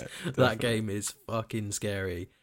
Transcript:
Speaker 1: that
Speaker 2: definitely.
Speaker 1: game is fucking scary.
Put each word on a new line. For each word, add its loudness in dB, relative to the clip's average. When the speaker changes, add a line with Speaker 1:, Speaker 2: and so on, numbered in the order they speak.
Speaker 1:
that -4
Speaker 2:
definitely. 6
Speaker 1:
game 2
is -2
fucking -2
scary. -2